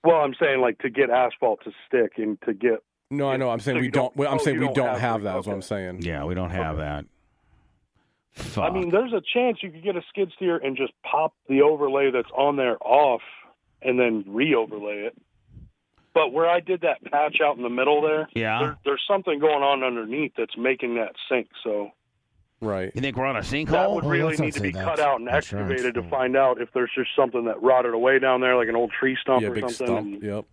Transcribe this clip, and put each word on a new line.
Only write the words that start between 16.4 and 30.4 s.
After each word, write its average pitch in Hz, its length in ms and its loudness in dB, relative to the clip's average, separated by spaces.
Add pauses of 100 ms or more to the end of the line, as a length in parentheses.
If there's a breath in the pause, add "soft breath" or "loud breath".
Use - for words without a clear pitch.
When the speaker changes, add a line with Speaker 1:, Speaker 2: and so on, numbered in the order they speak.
Speaker 1:
I 175 100 4
did 175 220 -4
that 160 300 -2
patch 147 320 0
out 143 140 2
in 123 60 -8
the 120 60 -4
middle 143 320 2
there, 156 320 0
Speaker 3:
Yeah. 113 260 -2
Speaker 1:
there, 147 260 -2
there's 139 220 -2
something 170 320 0
going 147 240 2
on 139 200 2
underneath 123 540 -4
that's 113 200 -4
making 123 380 -2
that 113 180 -4 (160)
sink. - 180 -2 (160)
So 104 280 -4 (680)
Speaker 2:
Right. 98 360 -4
Speaker 3:
You 117 60 -4
think 135 160 -4
we're 127 100 0
on 135 80 -2
a 104 60 -2
Speaker 1:
that 98 60 -6
Speaker 3:
sinkhole? 156 460 0
Speaker 1:
would - 120 -4
Speaker 4:
Oh, 147 40 -2
Speaker 1:
really 170 200 2
Speaker 4:
let's 156 100 -4
not 143 60 0
Speaker 1:
need - 100 -4
to - 60 -4
Speaker 4:
say 101 40 -4
Speaker 1:
be 95 60 -2
Speaker 4:
that. 95 120 -8
Speaker 1:
cut 151 160 -2
out 143 200 2
and 120 100 -8
Speaker 4:
Insurance. 123 420 -2
Speaker 1:
excavated 127 220 -2
to 117 160 -2
find 131 260 0
out 131 240 4
if 117 140 -6
there's 123 220 0
just 123 200 -4
something 123 300 0
that 110 160 -4
rotted 123 320 4
away 127 240 4
down 127 240 4
there, 127 140 4
like 120 120 2
an 113 80 -2
old 117 240 0
tree 131 220 2
stump 127 220 4
Speaker 2:
Yeah, 104 60 0
Speaker 1:
or 95 40 -4
Speaker 2:
big 113 160 -2
Speaker 1:
something. 123 160 -4
Speaker 2:
stump. 107 300 -2
Speaker 1:
And 104 80 -12
Speaker 2:
Yep. 104 300 -6